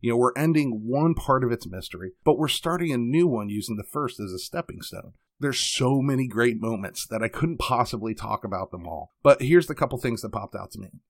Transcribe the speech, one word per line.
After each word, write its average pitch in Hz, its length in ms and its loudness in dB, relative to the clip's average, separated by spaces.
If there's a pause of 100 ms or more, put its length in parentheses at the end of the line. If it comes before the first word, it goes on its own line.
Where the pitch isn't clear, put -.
You 120 80 0
know, 117 80 2
we're 123 180 4
ending 139 520 2
one 147 260 2
part 131 300 2
of 120 80 2
its 120 180 -6
mystery, 92 440 -10 (120)
but 151 140 6
we're 151 80 0
starting 170 440 -2
a 127 60 0
new 135 300 4
one 107 220 -2
using 104 280 -4
the 101 60 -8
first - 360 -6
as 101 120 -6
a 92 80 -6
stepping - 420 -10
stone. - 320 -14 (260)
There's 139 200 -2
so 135 440 2
many 131 240 2
great 113 340 2
moments 107 460 -4
that 110 160 -4
I 113 40 0
couldn't 160 300 -2
possibly 113 560 0
talk 104 300 -6
about 95 260 -6
them 90 160 -10
all. 80 380 -10
But 139 180 8
here's 160 240 6
the 151 80 -8
couple 135 240 -2
things 117 240 -2
that 107 80 -8
popped 104 240 -8
out 98 200 -10
to 104 60 -12
me. 98 100 -12 (200)